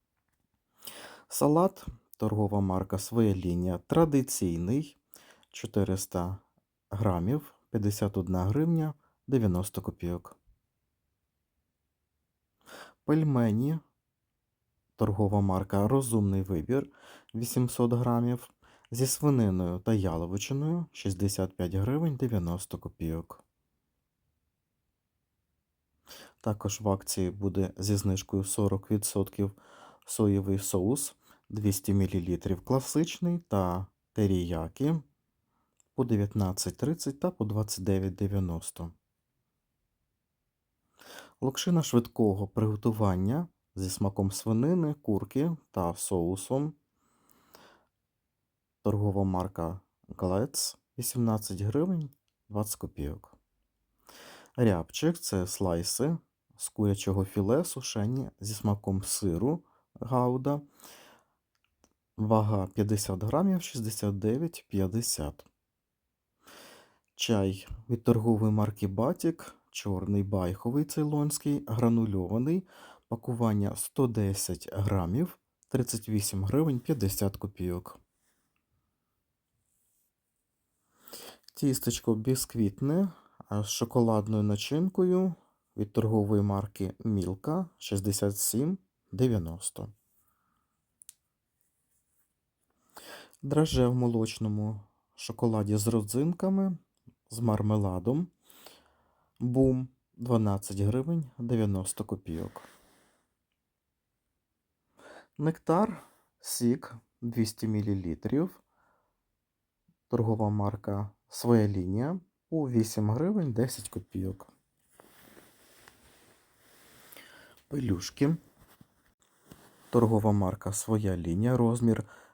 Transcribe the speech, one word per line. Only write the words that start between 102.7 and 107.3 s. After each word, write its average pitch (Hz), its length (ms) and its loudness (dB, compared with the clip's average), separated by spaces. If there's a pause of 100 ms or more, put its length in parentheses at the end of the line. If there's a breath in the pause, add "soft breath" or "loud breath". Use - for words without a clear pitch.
Нектар, 160 680 0 (340 loud breath)
сік, - 540 -2 (260)
двісті 113 480 -2